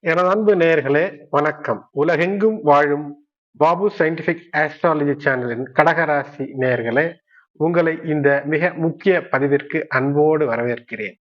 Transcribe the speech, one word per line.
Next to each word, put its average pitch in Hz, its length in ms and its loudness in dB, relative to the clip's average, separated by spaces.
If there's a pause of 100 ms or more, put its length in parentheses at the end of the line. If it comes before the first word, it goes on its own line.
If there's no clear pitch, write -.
எனது 180 260 2
அன்பு 208 240 2
நேயர்களே, 156 480 2 (320)
வணக்கம். 143 440 -2 (200)
உலகெங்கும் 190 640 0
வாழும் 147 420 4 (560)
பாபு 175 260 2 (120)
சயின்டிபிக் 165 440 -2 (180)
ஆஸ்ட்ராலஜி 151 640 0
சேனலின் 123 400 -2 (140)
கடகராசி 151 680 0 (160)
நேயர்களே, 123 440 0 (540)
உங்களை 165 340 2 (200)
இந்த 143 160 2 (160)
மிக 156 260 -2 (120)
முக்கிய 165 300 0 (180)
பதிவிற்கு 143 500 0 (160)
அன்போடு 147 540 2
வரவேற்கிறேன். 120 680 -6 (120)